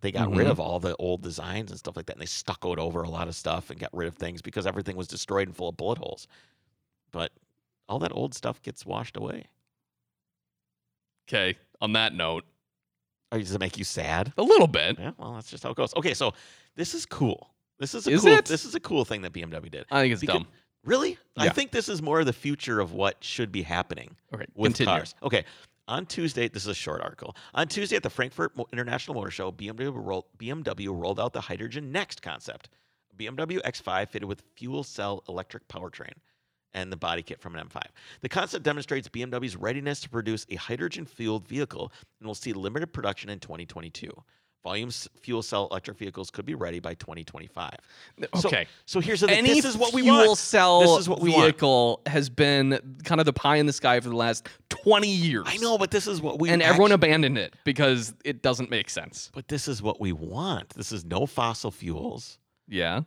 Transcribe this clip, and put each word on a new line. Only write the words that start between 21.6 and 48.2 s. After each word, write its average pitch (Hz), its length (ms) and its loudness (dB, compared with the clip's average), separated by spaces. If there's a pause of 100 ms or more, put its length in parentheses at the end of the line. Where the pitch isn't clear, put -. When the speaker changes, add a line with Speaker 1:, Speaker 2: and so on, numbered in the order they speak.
Speaker 1:
this 226 180 -2
is 185 140 -4
more 156 220 2
the 127 100 2
future 139 440 -4
of 90 140 0
what 95 320 0
should 110 260 -4
be 95 120 -4
happening 82 540 -6 (180)
Speaker 2:
Okay, 107 100 -10 (100)
Speaker 1:
with 113 220 2
Speaker 2:
continue. 104 220 2
Speaker 1:
cars. - 240 -10
Okay, 120 220 0 (440)
on 139 160 -4
Tuesday, 143 440 -4
this 98 160 -10
is 101 40 -10
a 101 60 -4
short - 260 -8
article. - 340 -12 (200)
On 160 120 0
Tuesday 202 300 -4
at 175 60 -2
the 175 80 -4
Frankfurt 139 460 -4
Mo-, 120 160 -6
International 123 420 -4
Motor 98 160 -6
Show, 95 200 -8
B 98 180 -10
M 110 80 -12
W 135 220 -6
roll-, 95 280 -6 (100)
B 113 140 -12
M 151 120 -10
W 98 300 -6
rolled 87 260 -4
out 113 140 -2
the - 80 -6
Hydrogen 117 500 -10
Next 185 320 -6
concept, - 460 -14 (440)
a 98 40 -20
B 107 100 -10
M - 100 -10
W 160 280 -4
X - 160 -6
five 95 300 -2
fitted 101 180 -8
with 101 140 -8 (140)
fuel 135 280 -8
cell 101 440 -8
electric - 400 -10
powertrain - 440 -14 (640)
and 92 160 -8
the 92 40 -10
body 85 260 -4
kit - 180 -14
from 85 140 -16
an 80 60 -12
M - 80 -14
five. - 220 -12 (300)
The 131 80 -6
concept 190 360 -4
demonstrates 147 440 -4
B 117 140 -8
M 127 80 -10
W's 123 260 -6
readiness 139 460 -4
to - 80 -14
produce 113 400 -4
a - 60 -10
hydrogen-fueled 117 920 -6
vehicle - 440 -8 (280)
and 107 60 -16
will 107 80 -8
see 117 180 -8
limited 110 400 -6
production 104 380 -6
in 101 100 -12
twenty 82 260 -12
twenty-two. - 460 -14 (520)
Volume 104 240 -4
s-, - 180 -10 (140)
fuel 117 220 -2
cell 101 280 -2
electric 95 280 -8
vehicles 95 320 -10
could - 160 -10
be - 100 -6
ready 87 240 -6
by 85 140 -8
twenty 82 280 -14
twenty-five. 80 540 -12 (440)